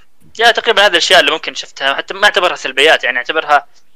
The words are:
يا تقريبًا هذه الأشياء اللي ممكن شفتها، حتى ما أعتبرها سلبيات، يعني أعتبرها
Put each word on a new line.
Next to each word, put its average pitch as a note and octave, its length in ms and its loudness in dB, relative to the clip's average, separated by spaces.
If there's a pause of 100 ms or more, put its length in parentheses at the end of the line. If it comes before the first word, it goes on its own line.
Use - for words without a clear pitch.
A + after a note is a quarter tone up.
(400)
يا A#3 120 4
تقريبًا G#3+ 340 0
هذه G3+ 60 2
الأشياء E3+ 280 2
اللي C#3+ 120 2
ممكن D3+ 220 -6
شفتها، - 400 -6
حتى D#3+ 200 -8
ما G3 120 -2
أعتبرها F3+ 300 0
سلبيات، C3+ 480 0
يعني B2+ 140 -4
أعتبرها D3 480 -2 (300)